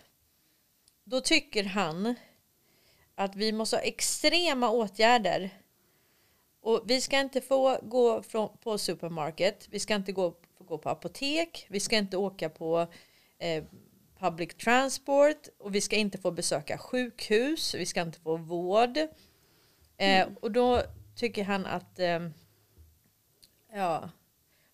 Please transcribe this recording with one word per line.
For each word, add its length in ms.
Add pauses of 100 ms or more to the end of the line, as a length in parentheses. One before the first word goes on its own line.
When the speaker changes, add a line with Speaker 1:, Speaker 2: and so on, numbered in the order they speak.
(1040)
Speaker 1:
Då 180
tycker 420
han 520 (1000)
att 200
vi 160
måste 240
ha 80
extrema 840
åtgärder. 800 (1120)
Och 240
vi 160
ska 180
inte 220
få 420
gå 400
från, 340
på 200
supermarket, 920
vi 80
ska 160
inte 160
gå, 220 (240)
få 60
gå 140
på 120
apotek, 800
vi 100
ska 180
inte 200
åka 320
på, 380 (520)
eh, 240 (560)
public 360
transport 920 (100)
och 180
vi 60
ska 140
inte 220
få 140
besöka 460
sjukhus, 1000
vi 100
ska 160
inte 180
få 180
vård. 600
Eh, 100 (880)
Speaker 2:
Mm. 440
Speaker 1:
och 100
då 300 (340)
tycker 280
han 220
att, 340
eh, 200 (1500)
ja, 360 (640)